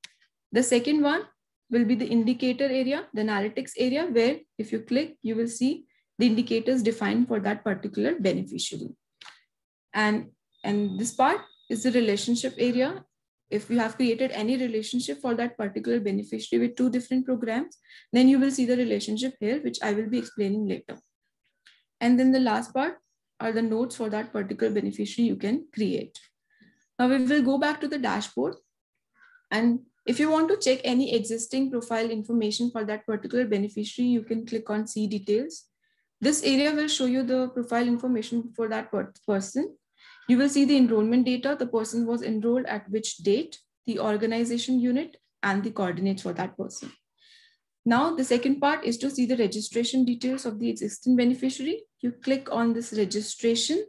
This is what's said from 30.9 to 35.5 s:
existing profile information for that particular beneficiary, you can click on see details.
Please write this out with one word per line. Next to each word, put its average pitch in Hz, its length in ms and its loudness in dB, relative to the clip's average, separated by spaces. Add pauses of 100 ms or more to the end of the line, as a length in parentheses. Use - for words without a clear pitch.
existing 233 580 -2
profile 233 380 -2
information 226 640 -2
for 220 140 -4
that 214 200 -6
particular 226 400 -2
beneficiary, 208 600 -2
you 240 160 2
can 226 220 -4
click 226 240 -6
on 214 180 -2
see 214 200 -2
details. 208 580 -2 (560)